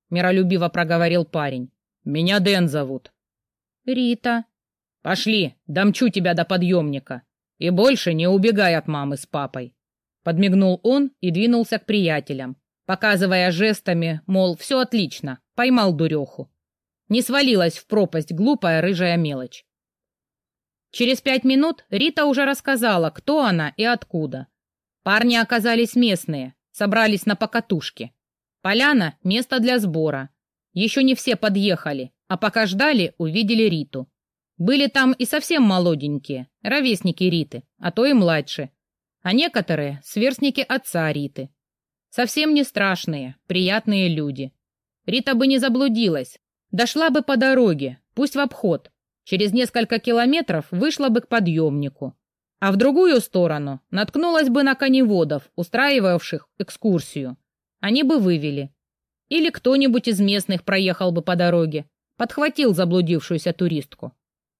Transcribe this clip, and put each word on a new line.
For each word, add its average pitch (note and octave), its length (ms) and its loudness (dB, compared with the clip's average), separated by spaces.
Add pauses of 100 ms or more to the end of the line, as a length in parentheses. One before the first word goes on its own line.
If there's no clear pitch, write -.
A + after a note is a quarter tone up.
(100)
миролюбиво F3+ 580 2
проговорил E3+ 560 0
парень. C3+ 480 -6 (320)
«Меня E3+ 340 0
Дэн F#3 300 2
зовут». C3+ 440 -6 (720)
«Рита». A#3+ 580 -2 (580)
«Пошли, F#3+ 540 -2 (100)
домчу G3 420 2
тебя F3 260 0
до E3+ 100 0
подъёмника. E3 760 -2 (360)
И E3 120 -2
больше G3 440 2
не D#3+ 140 0
убегай G3 480 2
от D#3 100 -4
мамы C#3+ 300 -4
с - 100 -14
папой», C3 480 -8 (500)
подмигнул F#3 580 2
он C4+ 380 2
и F3+ 100 -2
двинулся A3+ 480 0
к - 80 -12
приятелям, D3 720 -2 (300)
показывая F#3 680 2
жестами, E3+ 720 0
мол, F#3 300 2
всё C4 240 -2
отлично, F3+ 580 -4 (160)
поймал A#3+ 380 2
дурёху. D#3 580 -4 (580)
Не A#3 140 2
свалилась A#3 560 2
в - 80 -20
пропасть F3+ 460 -2
глупая F3 480 0
рыжая F3 360 0
мелочь. C#3+ 480 -4 (1300)
Через A#3+ 300 0
пять C4 240 -2
минут C#4 460 2
Рита D4 340 0
уже C#4 220 2
рассказала, A#3 640 0
кто D4 340 -2
она E3 320 -2
и G#3+ 80 -2
откуда. D#3 640 -4 (560)
Парни A#3 340 2
оказались A#3 580 0
местные, E3+ 600 0 (160)
собрались G#3 560 0
на G#3 100 0
покатушке. - 760 -6 (500)
Поляна — A3 600 0
место A#3+ 380 -2
для B3 180 2
сбора. D#3 520 -2 (420)
Ещё A3 300 0
не C4 120 4
все A#3 220 -2
подъехали, F#3 760 -2 (140)
а F#3+ 120 -4
пока A3 280 0
ждали, G3+ 520 0
увидели G#3+ 460 0
Риту. D3 440 -4 (480)
Были C4+ 300 2
там C4 260 2
и B3 140 -2
совсем D4+ 360 0
молоденькие, D3 840 0 (140)
ровесники G#3+ 640 -2
Риты, D#3+ 400 -2 (140)
а F3 120 -4
то A3+ 160 0
и D4 80 2
младше. D#3+ 560 0 (540)
А F#3 80 -2
некоторые — E3+ 720 -2
сверстники C4 560 -2
отца F3 500 -4
Риты. C#3 380 -8 (640)
Совсем D4+ 420 0
не D4 100 4
страшные, E3+ 720 -4 (100)
приятные F#3+ 640 0
люди. C#3+ 440 -4 (540)
Рита C4 280 0
бы B3 120 2
не C4+ 120 4
заблудилась, A3+ 800 0 (320)
дошла B3 380 0
бы D4 140 2
по C4+ 160 0
дороге, G#3 640 2 (120)
пусть - 240 -2
в - 20 -2
обход. - 520 -2 (340)
Через F#3+ 300 -2
несколько A#3 440 0
километров A#3+ 720 0
вышла C4+ 380 -2
бы A#3 140 2
к - 60 -20
подъёмнику. D#3 840 -2 (460)
А G3 100 0
в F#3+ 60 2
другую C#4 460 4
сторону D3+ 580 -2 (100)
наткнулась D4 600 0
бы C4+ 120 2
на C4+ 120 2
коневодов, G#3 840 0
устраивавших F#3+ 880 0 (120)
экскурсию. D#3 800 -4 (420)
Они A3+ 220 0
бы D4 160 2
вывели. D3 560 -2 (560)
Или D#4+ 180 0
кто-нибудь C4+ 580 2
из G#3 140 0
местных G3 440 0
проехал F#3+ 480 0
бы E3+ 100 -2
по F3+ 120 -2
дороге, E3+ 520 0 (320)
подхватил C#4+ 560 0
заблудившуюся E3+ 800 -2
туристку. - 580 -6 (480)